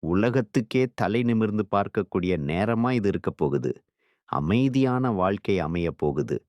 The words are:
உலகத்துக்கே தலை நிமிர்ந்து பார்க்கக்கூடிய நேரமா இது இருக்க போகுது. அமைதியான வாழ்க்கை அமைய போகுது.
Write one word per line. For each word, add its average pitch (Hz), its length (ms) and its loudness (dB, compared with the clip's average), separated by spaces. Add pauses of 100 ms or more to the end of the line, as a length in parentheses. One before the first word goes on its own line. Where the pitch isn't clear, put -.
உலகத்துக்கே 117 800 0 (120)
தலை 110 280 0
நிமிர்ந்து 110 480 0
பார்க்கக்கூடிய 101 640 0
நேரமா 107 540 0
இது 110 180 0
இருக்க 90 220 -2
போகுது. 67 400 -2 (580)
அமைதியான 127 800 0
வாழ்க்கை 98 480 0
அமைய 85 320 -2
போகுது. 69 460 -2 (120)